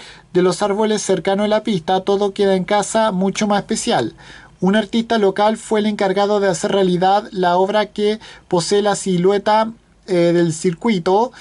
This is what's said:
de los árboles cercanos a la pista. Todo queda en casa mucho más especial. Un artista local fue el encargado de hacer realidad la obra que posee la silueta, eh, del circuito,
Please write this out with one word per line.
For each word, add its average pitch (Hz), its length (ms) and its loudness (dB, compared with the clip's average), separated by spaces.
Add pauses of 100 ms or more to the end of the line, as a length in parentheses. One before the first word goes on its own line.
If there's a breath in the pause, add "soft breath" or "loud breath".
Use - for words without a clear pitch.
(340 loud breath)
de 180 80 2
los 180 180 0
árboles 208 400 0
cercanos 196 460 -2
a - 20 -2
la 214 140 0
pista. 190 400 -2
Todo 196 320 0
queda 196 200 2
en 185 100 0
casa 208 480 0
mucho 196 340 -2
más 202 140 0
especial. 175 540 -4 (460 loud breath)
Un 190 160 2
artista 226 400 -2
local 208 400 2
fue 214 240 -2
el 208 60 -2
encargado 202 520 0
de 196 120 2
hacer 202 200 -4
realidad 190 600 2
la 180 260 0
obra 196 300 0
que 208 340 -2 (280 loud breath)
posee 196 340 0
la 202 120 0
silueta, 202 760 0 (340)
eh, 170 280 2
del 170 180 2
circuito, 190 880 0